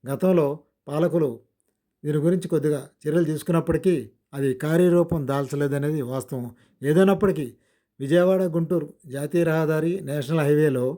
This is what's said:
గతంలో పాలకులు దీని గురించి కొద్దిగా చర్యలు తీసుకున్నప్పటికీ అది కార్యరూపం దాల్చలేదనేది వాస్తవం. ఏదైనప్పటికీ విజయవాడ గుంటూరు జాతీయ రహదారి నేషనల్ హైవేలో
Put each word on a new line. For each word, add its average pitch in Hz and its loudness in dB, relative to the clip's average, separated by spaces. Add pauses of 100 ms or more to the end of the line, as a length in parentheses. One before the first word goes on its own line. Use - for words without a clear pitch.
గతంలో 165 2 (400)
పాలకులు 151 0 (720)
దీని 151 0
గురించి 175 0
కొద్దిగా 147 0 (180)
చర్యలు 160 0
తీసుకున్నప్పటికీ 160 0 (400)
అది 139 -2
కార్యరూపం 170 2
దాల్చలేదనేది 143 -2
వాస్తవం. 127 -6 (380)
ఏదైనప్పటికీ 175 2 (540)
విజయవాడ 175 2
గుంటూరు 165 -2 (180)
జాతీయ 143 -2
రహదారి 160 0
నేషనల్ 147 -2
హైవేలో 147 2 (140)